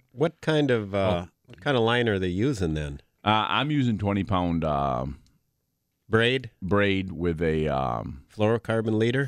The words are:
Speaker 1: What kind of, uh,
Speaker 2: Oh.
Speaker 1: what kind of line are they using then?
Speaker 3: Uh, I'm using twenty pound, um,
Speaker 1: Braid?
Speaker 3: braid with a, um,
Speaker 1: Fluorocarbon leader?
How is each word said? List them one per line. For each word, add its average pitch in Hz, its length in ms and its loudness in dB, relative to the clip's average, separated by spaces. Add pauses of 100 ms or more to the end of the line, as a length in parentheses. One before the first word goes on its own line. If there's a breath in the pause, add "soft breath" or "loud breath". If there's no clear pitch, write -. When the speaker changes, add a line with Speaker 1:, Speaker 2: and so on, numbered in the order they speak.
(120)
Speaker 1:
What 156 300 -4
kind 147 280 0
of, 104 240 -2
uh, 92 320 0
Speaker 2:
Oh. - 20 -20 (180)
Speaker 1:
what - 140 -20
kind 139 160 0
of 117 60 4
line 117 260 2
are 101 100 0
they 92 100 0
using 95 460 -2
then? 73 260 -6 (240)
Speaker 3:
Uh, 107 240 2
I'm 127 220 0
using 123 280 0
twenty 101 260 0
pound, 87 400 0
um, 71 540 -2 (920)
Speaker 1:
Braid? 117 420 2 (100)
Speaker 3:
braid 95 520 2
with 82 300 -2
a, 78 260 2
um, 65 560 -4 (100)
Speaker 1:
Fluorocarbon 110 640 0
leader? 120 300 2